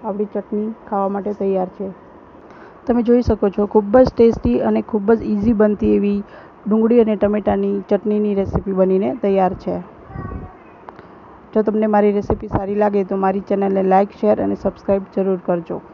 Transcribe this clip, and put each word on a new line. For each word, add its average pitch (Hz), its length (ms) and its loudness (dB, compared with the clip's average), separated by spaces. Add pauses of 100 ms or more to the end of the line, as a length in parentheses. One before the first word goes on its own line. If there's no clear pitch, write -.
આપણી 208 220 -4
ચટણી 214 480 -6 (160)
ખાવા 196 180 -2
માટે 202 260 -4
તૈયાર 190 340 -2
છે. 190 240 -10 (920)
તમે 233 180 0
જોઈ 240 180 4
શકો 214 280 0
છો, 208 160 -2
ખૂબ 208 320 2
જ 254 200 6
ટેસ્ટી 240 440 2
અને 220 200 0
ખૂબ 208 320 0
જ 220 100 0
ઇઝી 214 300 0
બનતી 214 420 2
એવી 202 280 0 (440)
ડુંગળી 220 340 4
અને 214 140 2
ટમેટાની 202 760 -2
ચટણીની 208 440 0
રેસિપી 196 380 -4
બનીને 190 440 2
તૈયાર 190 380 0
છે. 180 260 -8 (1700)
જો 220 80 0
તમને 214 260 0
મારી 208 240 2
રેસિપી 202 360 -4
સારી 202 280 -2
લાગે 208 280 0
તો 196 140 -4
મારી 190 220 0
ચેનલને 196 440 -2
લાઈક, 190 280 2
શેર 214 300 0
અને 196 140 -2
સબસ્ક્રાઈબ 196 480 -2 (120)
જરૂર 190 300 0
કરજો. 175 360 -4 (120)